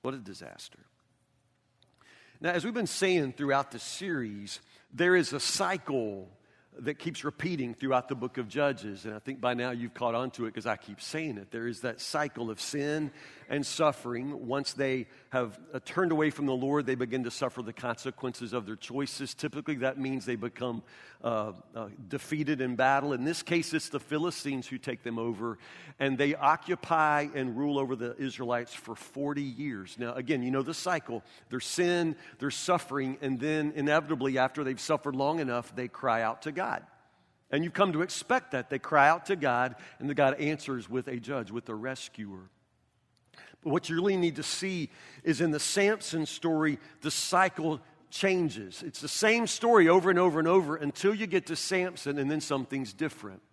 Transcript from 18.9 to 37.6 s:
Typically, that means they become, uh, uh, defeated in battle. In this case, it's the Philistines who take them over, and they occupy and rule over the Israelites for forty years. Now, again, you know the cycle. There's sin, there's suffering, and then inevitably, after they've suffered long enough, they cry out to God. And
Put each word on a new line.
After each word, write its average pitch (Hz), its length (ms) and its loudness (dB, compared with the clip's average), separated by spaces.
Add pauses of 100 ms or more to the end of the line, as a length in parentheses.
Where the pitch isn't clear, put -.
Typically, 147 420 -6
that 131 220 -2
means 131 260 -2
they 120 120 -2
become, 117 480 -6 (400)
uh, 110 280 -2 (220)
uh, 113 140 -10 (200)
defeated 147 520 -2
in 127 160 0
battle. 139 360 4
In 123 120 -2
this 156 180 -2
case, 170 320 0
it's 156 140 -2
the 147 100 -6
Philistines 147 680 -4
who 131 100 -8
take 120 240 -8
them 117 160 -4
over, 113 400 -4 (400)
and 135 180 2
they 143 180 2
occupy 151 1000 2
and 131 220 -2
rule 143 220 0
over 135 180 0
the 120 220 -6
Israelites 120 540 -4
for - 220 -12
forty 143 480 -4
years. 123 560 -6
Now, 120 160 -4
again, 131 280 0
you 123 80 -2
know 135 120 2
the 143 120 -4
cycle. 151 500 -4 (240)
There's 123 180 -6
sin, 175 480 2 (240)
there's 143 160 -2
suffering, 139 680 0
and 135 200 -2
then 151 340 0
inevitably, 143 640 2
after 131 240 2
they've 131 160 -2
suffered 147 380 0
long 147 240 2
enough, 123 340 -2
they 123 140 -4
cry 113 340 0
out 113 200 -2
to 151 100 -4
God. 170 160 -2 (840)
And 147 140 2